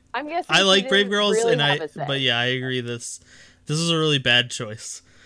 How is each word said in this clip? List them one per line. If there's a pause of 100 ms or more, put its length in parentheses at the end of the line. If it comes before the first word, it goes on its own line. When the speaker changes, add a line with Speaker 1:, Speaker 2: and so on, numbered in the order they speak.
(140)
Speaker 1:
I'm
guessing
Speaker 2:
I
Speaker 1:
she
Speaker 2:
like
Brave
Speaker 1:
didn't
Speaker 2:
Girls,
Speaker 1:
really
Speaker 2:
and
Speaker 1:
have
Speaker 2:
I,
Speaker 1:
a
say.
Speaker 2:
but
yeah,
I
agree.
This, (460)
this
is
a
really
bad
choice (240)